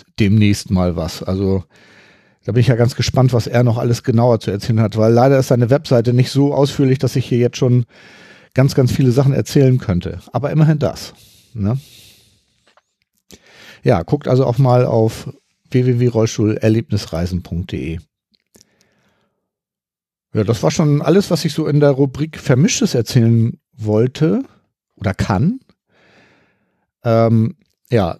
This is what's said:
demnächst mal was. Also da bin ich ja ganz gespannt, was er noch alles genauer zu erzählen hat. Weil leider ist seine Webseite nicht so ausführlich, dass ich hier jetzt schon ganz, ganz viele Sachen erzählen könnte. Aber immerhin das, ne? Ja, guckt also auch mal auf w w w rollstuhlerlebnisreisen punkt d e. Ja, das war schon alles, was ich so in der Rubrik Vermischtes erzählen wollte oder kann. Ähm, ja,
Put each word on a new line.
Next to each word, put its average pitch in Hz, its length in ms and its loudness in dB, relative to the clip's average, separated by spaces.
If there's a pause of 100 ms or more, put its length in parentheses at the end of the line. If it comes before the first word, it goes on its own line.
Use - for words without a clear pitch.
(200)
demnächst 104 520 2
mal 90 240 0
was. - 280 -8
Also 95 400 -2 (800)
da - 80 -8
bin 117 100 2
ich 117 60 2
ja 123 80 2
ganz 120 200 0
gespannt, 127 360 0
was 120 160 -2
er 120 160 0
noch 117 140 0
alles 120 260 -2
genauer 117 360 2
zu - 120 -8
erzählen 107 300 -2
hat. 107 160 -2
Weil 110 160 4
leider 131 260 4
ist 131 80 -2
seine 120 220 2
Webseite 123 440 0
nicht 123 180 0
so 143 220 0
ausführlich, 139 460 0
dass - 160 -4
ich 127 100 -2
hier 127 120 -2
jetzt 120 200 0
schon 123 280 2 (680)
ganz, 139 220 2
ganz 127 160 2
viele 131 200 2
Sachen 135 220 2
erzählen 131 440 2
könnte. 87 420 -4 (140)
Aber 127 180 -4
immerhin 151 280 2
das, - 340 -6 (400)
ne? 110 260 -4 (2000)
Ja, 113 180 0
guckt 147 260 -4
also 131 180 2
auch 117 120 -2
mal 123 280 4
auf - 460 -2 (380)
w 127 160 0
w 123 140 0
w 123 80 2
rollstuhlerlebnisreisen 107 1400 -2
punkt - 280 -8
d 78 220 -8
e. 85 60 -8 (2250)
Ja, 110 100 0
das 104 200 -2
war 156 80 0
schon 147 300 0
alles, 180 300 2
was 170 140 -2
ich 156 80 -4
so 160 140 -4
in 147 120 0
der 143 120 4
Rubrik 139 460 -2
Vermischtes 160 560 0
erzählen 117 640 0 (120)
wollte 127 720 -2 (520)
oder - 180 -4
kann. 151 460 -2 (1400)
Ähm, 113 520 2 (340)
ja, 101 300 0